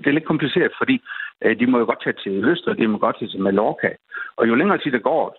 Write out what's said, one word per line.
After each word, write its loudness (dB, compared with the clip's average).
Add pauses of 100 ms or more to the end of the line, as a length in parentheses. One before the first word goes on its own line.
det -2
er 4
lidt -2
kompliceret, 0
fordi, 0 (420)
øh, 2
de 2
må 4
jo 2
godt -2
tage -4
til -2
Østrig, 0
de 2
må 0
godt 0
tage -8
til -8
Mallorca. 0 (480)
Og 2
jo 4
længere 2
tid -4
der 0
går, -2